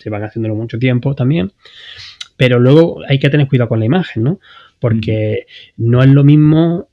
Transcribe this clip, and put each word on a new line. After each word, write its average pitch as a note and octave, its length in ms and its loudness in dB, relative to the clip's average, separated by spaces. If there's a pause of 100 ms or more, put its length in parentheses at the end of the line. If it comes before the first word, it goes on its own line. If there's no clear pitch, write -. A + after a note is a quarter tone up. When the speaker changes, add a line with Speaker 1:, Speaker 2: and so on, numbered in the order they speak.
Speaker 1:
llevan G#2 200 -8
haciéndolo A2 320 -6
mucho A#2 240 -8
tiempo B2+ 340 -2
también, D3+ 380 -2 (840)
pero B2 200 0
luego C#3+ 480 2
hay C#3 140 -2
que C#3+ 100 0
tener C#3+ 200 0
cuidado A#2+ 180 0
con A2+ 120 -2
la A2 60 -2
imagen, C3+ 380 -2
¿no? D#3 160 -4 (400)
Porque A2 680 -4 (320)
Speaker 2:
Ujú. A#2 120 -2
Speaker 1:
no B2 140 2
es C3+ 60 6
lo C#3 140 6
mismo D#3 680 2